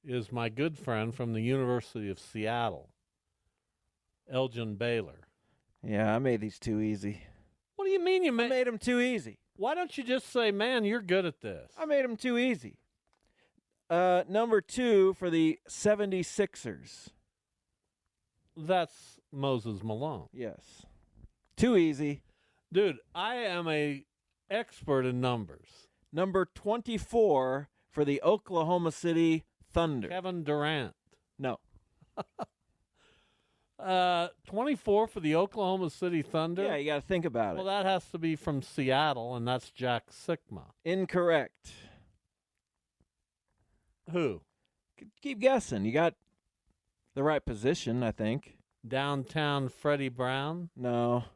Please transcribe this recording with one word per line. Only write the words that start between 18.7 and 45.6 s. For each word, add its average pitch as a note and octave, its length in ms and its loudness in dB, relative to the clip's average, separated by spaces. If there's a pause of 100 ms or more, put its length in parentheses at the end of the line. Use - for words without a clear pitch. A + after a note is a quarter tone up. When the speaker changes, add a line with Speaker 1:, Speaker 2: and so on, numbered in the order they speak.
Speaker 1:
Moses A#2 520 -2
Malone. A2+ 480 -6
Speaker 2:
Yes. - 540 -14 (720)
Too A#3 180 4
easy. D3 460 2 (500)
Speaker 1:
Dude, F3+ 280 2 (140)
I G#3+ 220 -4
am F3+ 320 -4
a D3 380 -2 (440)
expert D3+ 560 0
in B2 140 0
numbers. A#2+ 680 -4 (260)
Speaker 2:
Number F#3 400 0
twenty-four G3+ 1160 2 (200)
for D3 160 0
the C#3+ 160 2
Oklahoma F3 680 2
City E3 540 2 (260)
Thunder. D3+ 380 0
Speaker 1:
Kevin F3+ 340 -6
Durant. D3 500 -2 (460)
Speaker 2:
No. B2+ 200 -4 (580)
Speaker 1:
<laughs> A#3 80 -10 (1500)
Uh, F3+ 480 2 (180)
twenty-four A3 640 0
for G3 140 -10
the D#3 140 2
Oklahoma F#3+ 540 0
City F3 320 -2
Thunder? E3+ 440 -2
Speaker 2:
Yeah, E3 100 0
you C#3+ 100 -4
gotta D3 160 0
think F3 240 0
about F#3+ 300 0
Speaker 1:
Well, F#3 120 -4
Speaker 2:
it. G3 40 -2
Speaker 1:
that G3 160 0
has F#3+ 220 0
to E3+ 100 -8
be D#3+ 160 0
from C#3+ 260 -2
Seattle, C3 720 0
and A#2 120 -4
that's B2 240 -2
Jack B2 400 -4
Sikma. - 540 -8 (200)
Speaker 2:
Incorrect. F3 880 0 (2500)
Speaker 1:
Who? C#3+ 300 0 (580)
Speaker 2:
C-, - 80 -20 (160)
keep C4+ 160 -8
guessing. A3 440 2